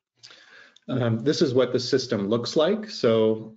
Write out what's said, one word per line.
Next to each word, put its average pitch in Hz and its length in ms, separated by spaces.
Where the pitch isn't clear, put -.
Um, 117 340
this 156 200
is 139 100
what 123 200
the 127 60
system 117 500
looks 117 280
like. 196 340
So, 110 680